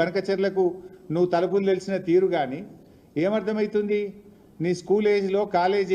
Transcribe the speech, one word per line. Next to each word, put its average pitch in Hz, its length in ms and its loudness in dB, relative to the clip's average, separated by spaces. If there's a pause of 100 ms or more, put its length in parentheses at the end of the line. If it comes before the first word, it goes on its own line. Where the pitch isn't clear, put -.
బనకచెర్లకు 190 640 0 (500)
నువ్వు 180 200 2
తలుపులు 190 360 0
తెలిసిన 190 260 -2 (120)
తీరు 185 280 4
కానీ 139 240 -4 (640)
ఏమర్థమవుతుంది? 208 760 0 (640)
నీ 175 80 0 (100)
స్కూల్ 208 340 2
ఏజ్లో, 196 260 0 (160)
కాలేజ్ 185 380 2